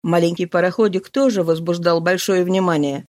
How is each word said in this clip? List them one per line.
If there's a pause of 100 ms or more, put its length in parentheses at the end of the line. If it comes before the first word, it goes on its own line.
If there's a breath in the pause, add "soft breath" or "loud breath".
Маленький
пароходик
тоже
возбуждал
большое
внимание. (140)